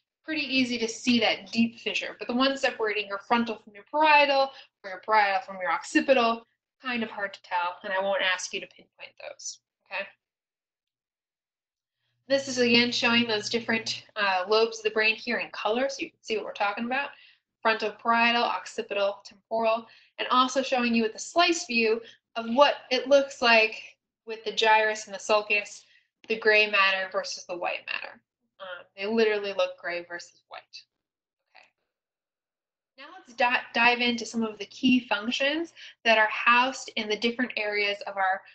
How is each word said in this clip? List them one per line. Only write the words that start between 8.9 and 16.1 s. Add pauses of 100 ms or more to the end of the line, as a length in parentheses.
those, (260)
okay? (2250)
This
is
again
showing
those
different, (120)
uh,
lobes
of
the
brain
here
in
color,
so
you
can